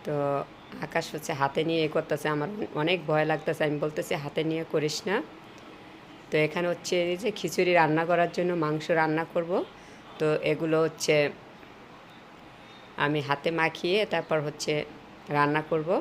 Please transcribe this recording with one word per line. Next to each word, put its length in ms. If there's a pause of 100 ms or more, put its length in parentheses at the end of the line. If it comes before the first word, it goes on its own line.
তো 120 (640)
আকাশ 300
হচ্ছে 220
হাতে 300
নিয়ে 200
এ 60
করতেছে, 400
আমার 200 (260)
অনেক 300
ভয় 200
লাগতেছে, 380
আমি 160
বলতেছি, 360
"হাতে 280
নিয়ে 280
করিস 340
না।" 100 (1120)
তো 100
এখানে 300
হচ্ছে 360
এই 140
যে 140
খিচুড়ি 420
রান্না 320
করার 280
জন্য 220
মাংস 360
রান্না 340
করব, 260 (680)
তো 100 (160)
এগুলো 380
হচ্ছে 340 (1800)
আমি 240
হাতে 300
মাখিয়ে 540
তারপর 360
হচ্ছে 320 (560)
রান্না 320
করব। 280 (120)